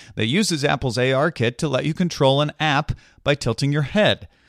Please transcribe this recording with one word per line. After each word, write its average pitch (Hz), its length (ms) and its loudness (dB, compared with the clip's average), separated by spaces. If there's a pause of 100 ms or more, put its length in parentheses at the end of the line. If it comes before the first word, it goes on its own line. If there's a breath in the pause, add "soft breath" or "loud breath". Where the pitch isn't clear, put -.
(160 loud breath)
that 107 100 0
uses 156 380 0
Apple's 139 340 -2
A 127 140 2
R 143 180 2
kit 123 280 -2
to 156 100 -2
let 135 180 -2
you 156 80 -2
control 143 480 2
an 151 180 -2
app 147 320 0 (320 soft breath)
by 143 100 2
tilting 139 380 -2
your 147 100 2
head. 143 460 0 (200 soft breath)